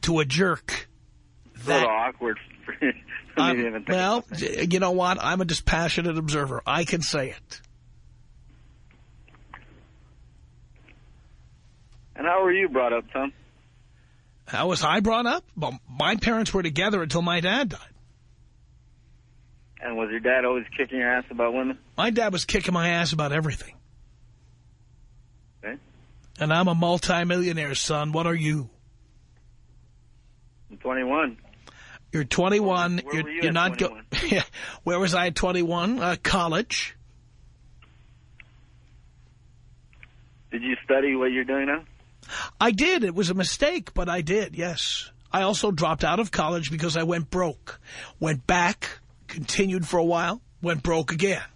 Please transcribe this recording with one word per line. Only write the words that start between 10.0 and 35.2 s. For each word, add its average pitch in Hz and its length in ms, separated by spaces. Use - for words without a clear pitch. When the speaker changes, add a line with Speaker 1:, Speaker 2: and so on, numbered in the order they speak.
Speaker 2:
And 139 100
how 180 180
were 185 80
you 190 180
brought 123 240
up, 117 200
Tom? 135 180
Speaker 1:
How 135 200
was 180 160
I 165 180
brought 226 240
up? 302 180
Well, 135 220
my 160 260
parents 220 380
were 190 100
together 180 400
until 160 180
my 175 200
dad 208 280
died. - 100
Speaker 2:
And 117 180
was 110 120
your 110 120
dad 127 240
always 123 200
kicking 131 240
your 123 120
ass 127 180
about 117 240
women? 131 240
Speaker 1:
My 190 120
dad 220 240
was 175 120
kicking 185 280
my 170 160
ass 170 240
about 151 180
everything. 151 440
Speaker 2:
Okay. - 140
Speaker 1:
And 156 120
I'm 175 160
a 175 60
multimillionaire, 175 1000
son. 151 360
What 160 140
are 170 100
you? 151 340
Speaker 2:
I'm 104 60
twenty-one. 131 600
Speaker 1:
You're 156 120
twenty-one. 180 800
Speaker 2:
Where 143 120
Speaker 1:
You're, 160 80
Speaker 2:
were 151 60
you 156 120
Speaker 1:
you're 170 80
Speaker 2:
at 160 40
Speaker 1:
not 175 240
go- 180 120
Speaker 2:
twenty-one? - 160
Speaker 1:
<laughs> 339 140
Yeah. 196 120
Where 175 160
was 185 140
I 180 140